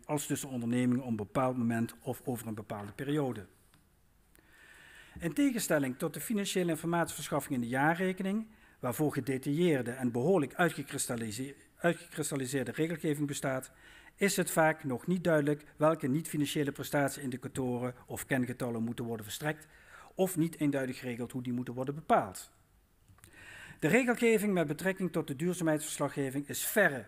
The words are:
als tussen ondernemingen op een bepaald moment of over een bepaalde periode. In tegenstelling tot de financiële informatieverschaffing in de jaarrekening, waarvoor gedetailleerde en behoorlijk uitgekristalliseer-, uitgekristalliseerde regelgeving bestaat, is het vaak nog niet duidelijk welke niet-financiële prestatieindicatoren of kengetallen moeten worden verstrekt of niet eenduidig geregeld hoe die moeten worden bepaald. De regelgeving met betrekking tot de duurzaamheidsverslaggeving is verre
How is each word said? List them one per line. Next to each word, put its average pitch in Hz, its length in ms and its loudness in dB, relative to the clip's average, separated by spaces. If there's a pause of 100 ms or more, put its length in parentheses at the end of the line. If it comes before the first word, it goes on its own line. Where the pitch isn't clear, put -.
als 147 200 -2
tussen 143 240 -4
ondernemingen 123 540 2
op 127 60 -6
een 113 60 0
bepaald 127 420 0
moment 117 440 0
of 123 240 -6
over 117 220 -4
een 110 60 -6
bepaalde 104 380 -8
periode. 135 540 -2 (1700)
In 165 140 -2
tegenstelling 185 640 2
tot 165 160 -4
de 160 60 -6
financiële 196 520 0
informatieverschaffing 160 840 -2
in 123 60 0
de 117 60 -2
jaarrekening, 185 800 0 (320)
waarvoor 131 340 0
gedetailleerde 139 800 2
en 127 200 -2
behoorlijk 139 420 2
uitgekristalliseer-, 131 1000 -2 (200)
uitgekristalliseerde 139 960 -2
regelgeving 156 560 -2
bestaat, 135 440 -4 (440)
is 196 200 2
het 175 160 0
vaak 156 320 4
nog 127 240 -2
niet 180 160 2
duidelijk 151 400 4 (140)
welke 156 300 4
niet-financiële 147 640 0
prestatieindicatoren 127 1200 -2 (100)
of 117 200 -8
kengetallen 123 580 -2
moeten 120 220 -4
worden 113 200 -6
verstrekt 151 420 -6 (480)
of 185 220 0
niet 160 220 0
eenduidig 139 400 0
geregeld 120 320 -6
hoe 127 120 -6
die 123 100 -2
moeten 123 200 -4
worden 131 220 -4
bepaald. 151 560 2 (1300)
De 156 80 2
regelgeving 226 680 4
met 170 140 2
betrekking 175 440 -2
tot 160 160 -2
de 143 80 -4
duurzaamheidsverslaggeving 147 1120 -2
is - 180 -4
verre 147 420 2